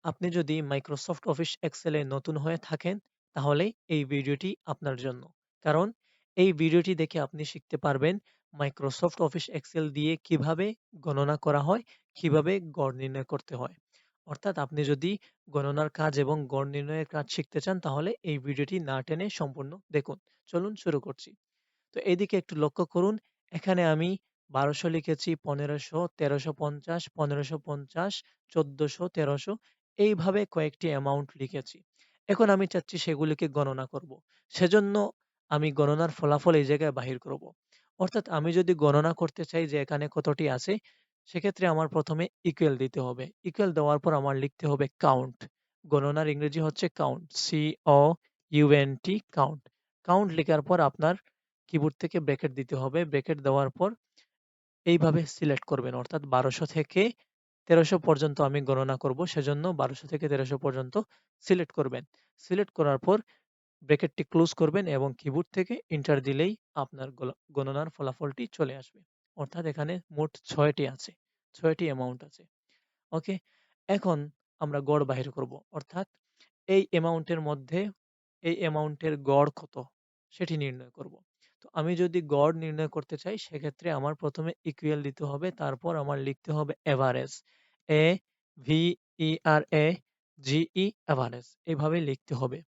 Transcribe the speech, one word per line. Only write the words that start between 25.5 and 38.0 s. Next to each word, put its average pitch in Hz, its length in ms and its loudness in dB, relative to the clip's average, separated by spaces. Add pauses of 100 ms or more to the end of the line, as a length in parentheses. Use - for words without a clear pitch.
তেরোশো 143 360 -2
পঞ্চাশ, 151 500 -6 (120)
পনেরোশো 143 440 -2
পঞ্চাশ, 156 540 -6 (400)
চোদ্দশো, 147 560 -2
তেরোশো, 143 440 -2 (460)
এইভাবে 202 420 2 (100)
কয়েকটি 156 380 -2
অ্যামাউন্ট 139 480 -2
লিখেছি। 135 420 -10 (500)
এখন 208 220 4
আমি 190 160 4
চাচ্ছি 180 320 -6
সেগুলিকে 156 500 0
গণনা 135 380 -2
করব। 139 240 -12 (440)
সেজন্য 202 400 4 (560)
আমি 151 220 2
গণনার 151 460 2
ফলাফল 147 360 4
এই 143 160 6
জায়গায় 147 280 2
বাহির 127 200 -6
করব। 139 240 -10 (580)